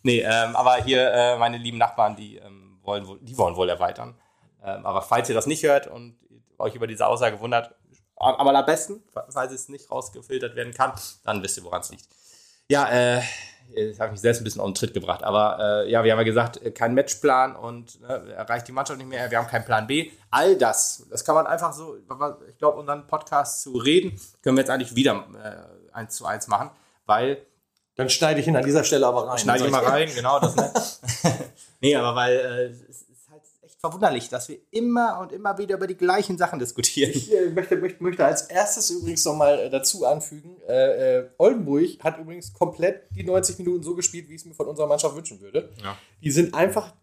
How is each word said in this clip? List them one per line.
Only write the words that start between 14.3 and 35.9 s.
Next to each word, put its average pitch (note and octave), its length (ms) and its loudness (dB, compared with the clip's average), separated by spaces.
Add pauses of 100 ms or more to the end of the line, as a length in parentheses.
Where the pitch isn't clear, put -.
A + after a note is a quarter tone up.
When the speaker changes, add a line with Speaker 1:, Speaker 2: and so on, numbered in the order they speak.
Speaker 1:
ein - 20 -8
bisschen G#2 160 -6
auf G2+ 80 -2
den F#2+ 60 -4
Tritt - 200 -4
gebracht, F2+ 300 0
aber, G#2 640 2
äh, G#2+ 40 -4
ja, A2+ 140 4
wir A2 80 6
haben A2 60 4
ja A#2 60 4
gesagt, A#2 380 0
äh, A#2+ 80 -4
kein A#2 240 0
Matchplan C3 640 2
und, A#2 460 -14
ne, B2 340 -8
erreicht A#2 320 -6
die B2+ 40 -18
Mannschaft C3+ 260 -6
nicht C3 100 -16
mehr, B2 220 -6
wir A#2 80 2
haben A#2 100 -2
keinen A2+ 160 -2
Plan A2 220 0
B. D#3 240 -2 (200)
All E3 260 6
das, A#2 540 0
das A2+ 140 -8
kann D3+ 100 2
man D#3+ 120 4
einfach E3 260 -2
so, D3+ 240 -14
ich C3 640 -10
glaub, D3+ 180 2
unseren C#3+ 300 -8
Podcast D3+ 560 -4
zu C3+ 100 -12
reden, B2+ 480 2 (220)
können C3 160 4
wir - 40 6
jetzt C3 80 -2
eigentlich B2+ 240 -4
wieder, A#2+ 300 2 (180)
äh, F2+ 540 -20
eins A2+ 200 -12
zu - 100 -10
eins G#2 200 -4
machen, A2 240 -2 (360)
weil A2 320 2 (580)
Speaker 2:
Dann C3 140 -2
schneide D#3 300 2
ich D#3 80 -2
ihn D#3 80 4
an C3 80 2
dieser C#3+ 200 4
Stelle C3+ 220 4
aber B2 220 0
rein. B2 100 -4
Speaker 1:
Schneide B2+ 280 2
ich C#3 40 2
mal C3+ 140 2
Speaker 2:
Soll B2+ 40 4
ich C3 40 4
Speaker 1:
rein, D3+ 240 0
genau, C3 240 2
das, - 160 0
ne? - 160 0
<laughs> - 1080 -4
Nee, C#3+ 160 4
aber A#2+ 200 0
weil, B2 200 2
äh, B2 280 -2 (260)
es - 120 -20
ist - 280 -20
halt D#3 120 -20 (200)
echt - 160 -20
verwunderlich, D#3+ 520 0
dass B2 180 -8
wir D3+ 100 -16 (140)
immer A#3 480 0
und F3+ 120 -12
immer G3 260 -4
wieder G3 180 -2
über F#3+ 100 -4
die F#3 100 -8